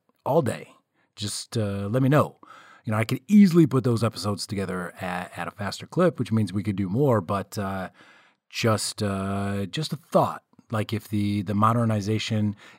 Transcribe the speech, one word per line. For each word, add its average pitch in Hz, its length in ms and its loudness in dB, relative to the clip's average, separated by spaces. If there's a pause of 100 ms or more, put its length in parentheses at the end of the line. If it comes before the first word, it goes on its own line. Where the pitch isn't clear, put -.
(260)
all 156 160 2
day. 104 280 -4 (460)
Just, - 400 -8
uh, 101 320 -4
let 120 140 0
me 135 80 4
know. 127 300 2 (440)
You 110 80 -4
know, 107 60 0
I 110 80 2
could - 220 -4
easily 180 400 8
put 127 160 0
those 113 200 2
episodes 104 440 -4
together 92 540 -6
at, 90 360 -6
at 85 100 -8
a 82 40 -10
faster - 340 -10
clip, 170 320 0
which 117 140 -4
means 107 220 0
we 98 100 -4
could 104 120 -2
do 95 140 -4
more, 120 320 2
but, 98 360 -6
uh, 95 320 -6 (600)
just, - 540 -2
uh, 98 640 -4
just 156 260 -6
a 151 40 -8
thought. 120 460 0 (260)
Like, 107 240 -4
if 104 140 -6
the, 101 360 0
the 98 120 -4
modernization 107 1000 0 (240)